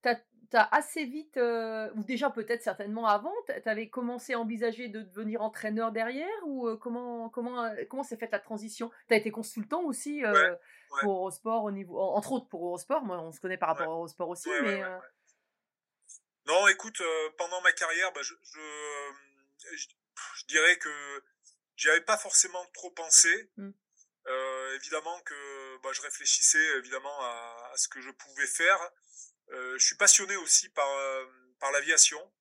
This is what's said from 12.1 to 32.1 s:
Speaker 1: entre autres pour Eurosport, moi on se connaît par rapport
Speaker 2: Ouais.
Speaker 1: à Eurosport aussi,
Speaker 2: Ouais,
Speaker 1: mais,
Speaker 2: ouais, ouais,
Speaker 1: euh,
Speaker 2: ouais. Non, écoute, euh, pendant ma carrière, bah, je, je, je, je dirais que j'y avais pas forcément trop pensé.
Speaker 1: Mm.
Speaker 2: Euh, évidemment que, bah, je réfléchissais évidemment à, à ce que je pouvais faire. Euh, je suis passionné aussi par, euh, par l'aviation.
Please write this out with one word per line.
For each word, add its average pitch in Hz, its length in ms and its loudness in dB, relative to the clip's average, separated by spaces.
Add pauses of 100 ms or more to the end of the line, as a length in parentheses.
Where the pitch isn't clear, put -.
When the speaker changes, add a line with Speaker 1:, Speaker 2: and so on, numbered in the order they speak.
Speaker 1:
entre 214 160 -2
autres 254 160 -4
pour 175 180 -6
Eurosport, 180 360 -2
moi 185 180 -4
on 165 120 -10
se 151 80 -18
connaît 185 180 -4
par - 100 2
rapport 160 180 0
Speaker 2:
Ouais. 160 60 -4
Speaker 1:
à 165 40 -4
Eurosport 165 340 -6
aussi, 180 180 -8
Speaker 2:
Ouais, 359 140 0
Speaker 1:
mais, 226 120 2
Speaker 2:
ouais, 196 60 -4
ouais, - 20 -6
Speaker 1:
euh, 185 160 -8
Speaker 2:
ouais. - 80 -18 (1400)
Non, 180 220 6
écoute, 214 320 0
euh, 160 380 -2
pendant 180 240 -4
ma 175 100 6
carrière, 175 400 0
bah, 160 100 -8
je, 165 200 -10
je, 143 1300 -14
je, - 100 -8 (540)
je - 60 -14
dirais 156 320 6
que 143 440 -8 (540)
j'y - 120 2
avais 165 120 6
pas 214 180 2
forcément 180 460 2 (100)
trop 180 160 -12
pensé. 170 680 6
Speaker 1:
Mm. 196 140 -12 (560)
Speaker 2:
Euh, 131 480 -4
évidemment 156 480 -6
que, 139 640 -12
bah, 135 80 -6
je 135 100 -6
réfléchissais - 760 2
évidemment 135 440 -8
à, 117 500 -10
à 131 40 -10
ce - 120 0
que 135 120 -12
je 127 100 -14
pouvais 139 360 -6
faire. 180 320 2 (720)
Euh, 127 280 -8
je - 60 6
suis - 120 2
passionné 196 400 6
aussi - 340 2
par, 143 180 0
euh, 135 380 -4 (340)
par 139 120 -2
l'aviation. 156 680 4